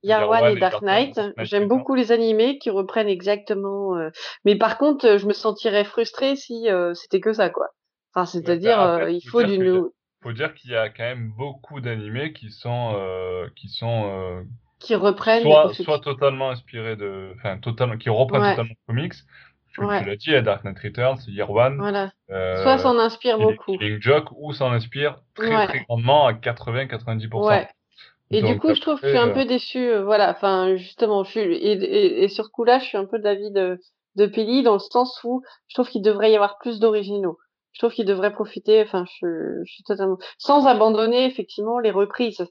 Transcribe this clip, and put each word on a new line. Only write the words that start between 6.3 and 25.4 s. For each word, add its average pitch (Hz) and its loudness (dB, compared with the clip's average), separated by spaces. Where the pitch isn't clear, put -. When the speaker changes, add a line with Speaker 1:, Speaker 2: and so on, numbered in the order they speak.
Speaker 1:
si, 233 -6
euh, 175 0
c'était - -2
que 220 0
ça, 202 2
quoi. - -4
Enfin, 185 0
Speaker 2:
Ouais, 175 -2
Speaker 1:
c'est-à-dire, 175 0
Speaker 2:
bah, 180 4
après, 165 -2
Speaker 1:
euh, 165 -4
il 175 -4
Speaker 2:
faut 240 -2
Speaker 1:
faut 220 4
Speaker 2:
dire 196 0
Speaker 1:
du - -
Speaker 2:
qu'il 185 2
y 185 4
a, - 2
Speaker 1:
nou-, 170 -6
Speaker 2:
faut 117 -10
dire 147 -6
qu'il 123 -20
y 117 -2
a 110 0
quand 117 -12
même 117 -8
beaucoup 139 -12
d'animés 120 -6
qui 110 -20
sont, 120 -6
euh, 92 -6
qui - -18
sont, 117 -4
euh, 92 -8
Speaker 1:
Qui - -2
reprennent 208 2
Speaker 2:
soit, 156 8
Speaker 1:
ou - 0
qui 185 -10
Speaker 2:
soit 151 0
totalement 135 -2
inspirés 113 -10
de, 98 -10
enfin, 98 -8
totalement, 117 -4
qui - -8
reprennent 110 2
Speaker 1:
Ouais. 202 4
Speaker 2:
totalement 113 -6
le 117 -4
comics. 151 -6
Comme 202 -4
Speaker 1:
Ouais. 202 -2
Speaker 2:
tu 98 -6
l'as 104 -6
dit, - -12
il 156 2
y - 6
a - 4
Dark 104 0
Knight 98 -10
Returns, 123 -2
Year 101 -6
One, 127 2
Speaker 1:
Voilà. 196 -4
Speaker 2:
euh, 95 -4
Speaker 1:
Soit 269 4
s'en 247 2
inspire 226 0
Speaker 2:
Killing, 214 2
Speaker 1:
beaucoup. 196 -6
Speaker 2:
Killing 107 -4
Joke, 151 2
ou 147 -12
s'en 131 -2
inspire 131 -4
très, 220 -2